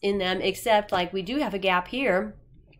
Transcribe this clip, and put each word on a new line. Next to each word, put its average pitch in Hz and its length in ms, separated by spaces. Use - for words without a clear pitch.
in 202 160
them, 185 240
except, 208 500
like, 180 220
we 190 80
do 220 160
have 240 160
a 202 60
gap 185 300
here 214 460